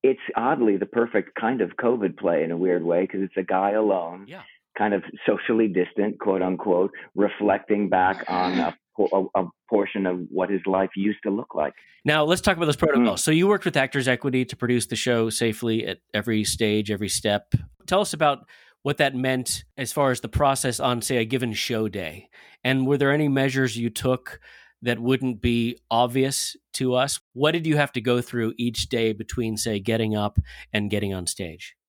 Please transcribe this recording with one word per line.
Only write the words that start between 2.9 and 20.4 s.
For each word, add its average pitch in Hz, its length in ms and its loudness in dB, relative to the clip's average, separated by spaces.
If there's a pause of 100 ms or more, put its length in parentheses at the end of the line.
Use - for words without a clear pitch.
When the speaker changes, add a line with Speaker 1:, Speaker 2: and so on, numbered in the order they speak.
Speaker 1:
'cause 95 160 -6
it's 95 160 -6
a 95 40 -2
guy 98 280 0
alone, 95 580 0
Speaker 2:
Yeah. 85 140 -18 (340)
Speaker 1:
kind 104 160 0
of 92 100 0 (220)
socially 110 440 2
distant, 98 500 -2
quote 95 240 0
unquote, 92 500 0 (220)
reflecting 101 760 0
back 92 400 2
on 90 300 0
a 82 180 -2 (200)
po-, 95 380 0
a, 98 80 4
a 87 60 -4 (200)
portion 101 380 0
of 90 140 -2 (100)
what 92 200 -2
his 95 160 0
life 95 280 2
used 101 280 -2
to 101 80 -4
look 104 240 -6
like. 76 180 -2 (320)
Speaker 2:
Now, 151 200 2
let's 175 180 2
talk 190 160 2
about 170 80 0
those 147 100 2
protocols. 120 440 2
Speaker 1:
Mm. - 40 -2
Speaker 2:
So 156 60 0
you 175 180 4
worked 202 160 2
with - 140 0
Actors 131 280 0
Equity 127 380 0
to - 120 -8
produce 120 300 0
the 113 100 -6
show 117 340 2
safely 113 560 0
at 95 120 -6 (140)
every 107 320 0
stage, 107 460 0
every 101 180 -4
step. - 460 0 (320)
Tell 190 160 2
us - 100 -4
about 147 340 0 (360)
what 147 160 -2
that 139 160 2
meant 127 500 -2 (140)
as 127 120 -6
far 139 200 2
as 123 100 0
the 120 80 -10
process 135 520 0